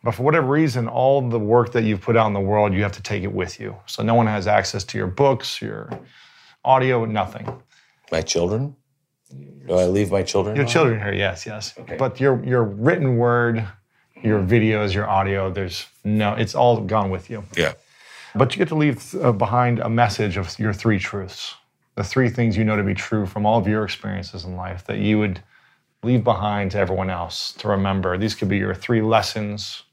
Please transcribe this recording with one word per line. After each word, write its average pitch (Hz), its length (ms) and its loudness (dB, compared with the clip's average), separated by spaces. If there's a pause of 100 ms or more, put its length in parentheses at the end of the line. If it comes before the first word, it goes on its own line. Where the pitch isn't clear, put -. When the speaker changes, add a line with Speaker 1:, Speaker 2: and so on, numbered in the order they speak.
Speaker 1:
But 117 120 -2
for 123 80 -6
whatever 151 240 2
reason, 131 420 0
all 127 320 2
the 120 180 -2
work 113 340 4
that 117 120 2
you've 107 160 0
put 117 160 0
out 110 120 4
in 101 40 0
the 101 80 -2
world, 104 320 2
you 98 100 2
have 101 100 -2
to - 100 -14
take 101 200 -4
it 98 100 -4
with 95 280 -6
you. 104 240 -10
So - 180 -8
no 113 120 2
one 117 120 4
has 104 200 -2
access 104 380 0
to - 120 -10
your 101 100 -2
books, 127 540 0
your - 300 -10 (760)
audio, 131 400 4
nothing. 107 420 -4 (640)
Speaker 2:
My 80 120 0
children? 107 520 -2 (920)
Do 87 80 -2
I 90 100 6
leave 95 260 2
my 98 120 2
children 101 340 0
Speaker 1:
Your 143 80 2
Speaker 2:
behind? 120 80 -2
Speaker 1:
children 123 280 4
here, 101 120 -4
yes, 95 320 -2
yes. 107 340 -12
Speaker 2:
Okay. - 200 -12
Speaker 1:
But 131 220 -2
your, 131 220 4
your 123 220 2
written 123 540 0
word, 120 480 2 (560)
your 107 180 2
videos, 107 540 2
your 101 160 0
audio, 98 400 0
there's 90 340 -6 (200)
no, 107 320 2
it's 113 180 -2
all 120 260 4
gone 98 300 0
with 92 180 -6
you. 107 160 -10 (100)
Speaker 2:
Yeah. 80 200 0 (600)
Speaker 1:
But 127 200 2
you 196 60 -8
get 175 80 2
to 160 80 -4
leave, 147 400 0
uh, 127 160 2
behind 117 480 0
a 110 100 -4
message 107 480 0
of 90 200 -8
your 107 140 0
three 104 260 2
truths, - 560 -10 (420)
the 101 60 -4
three 123 260 0
things 113 280 0
you 110 80 2
know 107 120 2
to 104 60 0
be 98 100 0
true 104 320 -2
from 101 220 -4
all 110 100 4
of 107 120 2
your 107 160 0
experiences 92 600 -10
in 90 120 -10
life 92 320 -10
that 107 100 -4
you 104 220 2
would 95 200 -2 (640)
leave 120 220 2
behind 101 480 0
to 104 60 -4
everyone 95 300 0
else 87 440 -8
to - 160 -8
remember. 95 500 0
These 107 160 -2
could 101 140 -4
be 101 100 0
your 98 160 -2
three 113 260 0
lessons 104 920 -2